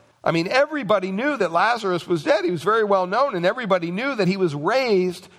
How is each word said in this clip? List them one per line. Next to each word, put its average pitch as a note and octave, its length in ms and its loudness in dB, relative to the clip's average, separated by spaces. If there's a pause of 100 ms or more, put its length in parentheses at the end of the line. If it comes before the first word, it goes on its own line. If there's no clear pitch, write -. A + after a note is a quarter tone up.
(220)
I - 80 0
mean, E3 160 0
everybody A#3 640 0
knew C4 260 -2
that F#3 140 0
Lazarus G3 560 0
was E3+ 160 -2
dead. - 220 2
He E3 60 -2
was D#3+ 120 -4
very G#3+ 220 2
well F#3+ 220 2
known, A#3+ 280 0
and E3+ 100 -2
everybody F#3+ 460 0
knew B3+ 240 -2
that F#3+ 140 0
he F#3+ 80 0
was F3 180 0
raised F#3 720 0 (120)